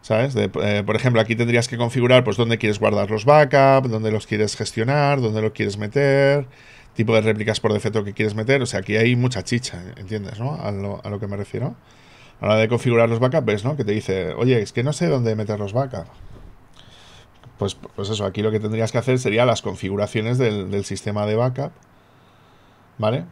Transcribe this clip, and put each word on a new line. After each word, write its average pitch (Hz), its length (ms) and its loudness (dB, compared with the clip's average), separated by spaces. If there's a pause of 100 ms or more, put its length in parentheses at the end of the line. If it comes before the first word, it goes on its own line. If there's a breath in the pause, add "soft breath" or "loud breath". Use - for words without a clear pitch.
¿Sabes? 123 320 0
De, 104 160 0 (120)
eh, 104 220 0
por 107 120 -2
ejemplo, 120 260 2
aquí 113 140 0
tendrías 117 320 0
que 117 100 -8
configurar, 123 460 4
pues, 101 120 0
dónde 117 220 0
quieres 104 200 0
guardar 104 320 0
los 107 140 -2
backups, 139 640 6
dónde 110 220 -2
los 107 160 -2
quieres 107 300 0
gestionar, 139 640 0
dónde 110 200 0
lo 110 140 0
quieres 104 240 -4
meter, 139 680 2 (480 loud breath)
tipo 113 200 2
de 110 80 4
réplicas 107 380 0
por 107 120 0
defecto 104 320 -2
que 101 80 -8
quieres 107 220 -2
meter. 123 260 0
O 123 60 -2
sea, 98 140 -4
aquí 104 160 -4
hay 120 200 4
mucha 123 260 0
chicha, 117 400 -4 (140)
¿entiendes, 101 420 -10
no? 131 160 -6
A 104 160 -6
lo, 101 320 -6
a 104 60 -12
lo 104 100 -6
que 104 100 -8
me 101 100 -6
refiero. 107 360 -6 (680 loud breath)
A 98 60 -4
la 104 60 4
hora 110 80 4
de 110 80 4
configurar 117 400 2
los 117 120 0
backups, 127 260 2
¿ves, 104 180 0
no? 147 120 -2
Que 135 80 -2
te 104 80 0
dice, 95 420 -2
"Oye, 123 260 2
es 101 120 -6
que 117 100 -2
no 147 100 -2
sé 170 140 -2
dónde 120 280 0
meter 107 240 -4
los 101 140 -6
backups". 123 380 -4 (1500 loud breath)
Pues, 98 180 -4
pues - 360 -10
eso, 104 160 -4
aquí 101 160 -4
lo 110 80 2
que 107 100 0
tendrías 110 320 -2
que 120 60 0
hacer 127 200 2
sería 120 280 2
las 113 160 0
configuraciones 104 720 -4
del, 104 340 0
del 101 140 -2
sistema 104 400 -4
de 107 120 0
backup, 131 340 -2 (1300 soft breath)
¿vale? 120 340 -2